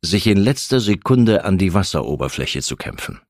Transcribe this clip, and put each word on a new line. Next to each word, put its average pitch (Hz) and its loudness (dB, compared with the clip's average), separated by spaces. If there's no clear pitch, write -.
sich 95 0
in 107 6
letzter 135 2
Sekunde 110 2
an 95 2
die 90 0
Wasseroberfläche 69 -2
zu - -8
kämpfen. - -12